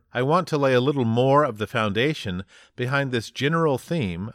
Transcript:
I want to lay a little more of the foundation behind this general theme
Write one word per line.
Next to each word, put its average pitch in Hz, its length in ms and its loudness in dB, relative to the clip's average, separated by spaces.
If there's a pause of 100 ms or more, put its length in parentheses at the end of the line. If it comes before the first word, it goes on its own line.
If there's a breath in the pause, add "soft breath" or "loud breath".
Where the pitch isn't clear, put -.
(140)
I 120 80 -2
want 156 280 0
to 151 100 -2
lay 135 160 4
a 123 40 6
little 131 260 2
more 131 380 4
of 120 140 -4
the 104 80 -4
foundation 107 800 -2 (320 loud breath)
behind 135 360 -2
this 117 200 -4
general 151 480 0
theme 104 540 -4